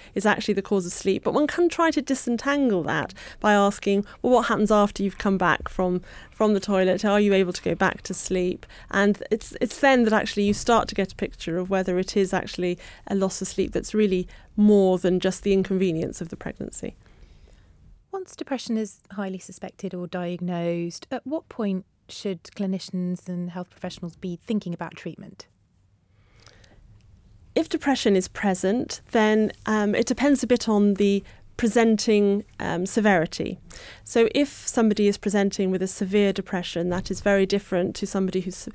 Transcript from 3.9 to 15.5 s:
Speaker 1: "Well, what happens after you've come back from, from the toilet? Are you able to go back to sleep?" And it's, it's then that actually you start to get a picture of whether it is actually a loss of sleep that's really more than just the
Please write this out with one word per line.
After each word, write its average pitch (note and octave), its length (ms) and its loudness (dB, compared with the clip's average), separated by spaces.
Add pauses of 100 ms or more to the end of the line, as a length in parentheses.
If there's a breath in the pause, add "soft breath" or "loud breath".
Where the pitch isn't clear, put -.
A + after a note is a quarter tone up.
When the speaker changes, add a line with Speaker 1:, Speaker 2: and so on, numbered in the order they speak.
Speaker 1:
"Well, B3 100 4
what A#3 140 6
happens G#3 240 2
after G#3 320 2
you've G3 160 -4
come G3 180 0
back F3 320 0
from, F3+ 320 -2 (300 loud breath)
from G#3+ 240 2
the G3 60 2
toilet? F#3 440 2
Are G#3 160 4
you G3+ 140 4
able F#3 180 2
to - 100 -8
go E3 120 0
back - 280 0
to F#3+ 120 -8
sleep?" - 240 -2 (520 loud breath)
And G3+ 300 2 (120)
it's, - 280 -4
it's - 200 -2
then C4+ 240 6
that G#3+ 80 2
actually G#3 320 0
you G3+ 100 2
start - 340 2
to - 60 -8
get F#3+ 180 -4
a - 40 -18
picture - 420 -6
of F#3 120 -4
whether F#3 280 0
it F#3+ 180 -2
is G3 160 2
actually F3+ 460 -4 (300 loud breath)
a G3+ 80 0
loss F#3+ 260 0
of F#3 60 -4
sleep G3 240 -4
that's - 220 -4
really F#3+ 340 2 (280 loud breath)
more G3+ 400 6
than F3+ 220 2
just F#3 240 -2
the G3+ 100 2